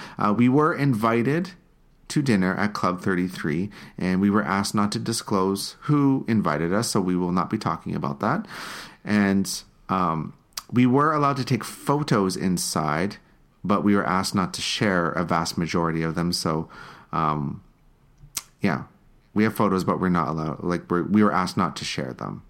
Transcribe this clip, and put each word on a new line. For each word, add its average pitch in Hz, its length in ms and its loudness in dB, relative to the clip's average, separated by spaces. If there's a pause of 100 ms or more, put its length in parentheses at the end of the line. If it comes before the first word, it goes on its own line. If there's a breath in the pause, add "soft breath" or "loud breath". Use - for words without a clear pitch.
(180 loud breath)
Uh, 104 180 2
we 120 140 6
were 151 240 4
invited 127 800 0 (580)
to 151 120 0
dinner 95 340 2
at 104 180 -2
Club 90 280 -2
thirty-three, 90 680 -2 (280 loud breath)
and 92 220 0
we 101 100 4
were 101 140 2
asked 98 320 -2
not 104 160 0
to 117 80 -4
disclose 98 840 -2
who 139 460 2
invited 85 460 0
us, 113 160 0
so 113 100 2
we 90 160 0
will 90 160 0
not 90 180 0
be 107 80 -2
talking 87 380 -4
about 71 240 -4
that. 151 260 -2 (600 loud breath)
And, 98 440 2 (380)
um, 85 460 -2 (380)
we 123 140 4
were 143 280 4
allowed 143 240 0
to 127 80 -4
take 113 180 0
photos 131 720 0
inside, 85 840 -2 (460 soft breath)
but 90 200 2
we 101 120 6
were 98 100 2
asked 92 300 0
not 92 180 0
to - 80 -6
share 90 500 0
a 90 120 -2
vast 82 340 -2
majority 82 460 0
of 80 120 -2
them. 87 180 0
So, 82 360 -2 (420 loud breath)
um, 76 520 -2 (1000)
yeah, 73 220 0 (500)
we 104 100 4
have 107 120 2
photos, 98 280 2
but 95 160 0
we're 92 100 2
not 85 180 2
allowed, 78 360 -4
like, 85 280 -4
we're, 87 120 2
we 104 200 4
were 101 100 4
asked 90 240 0
not 87 200 0
to - 80 -8
share 65 280 -6
them. 50 360 -10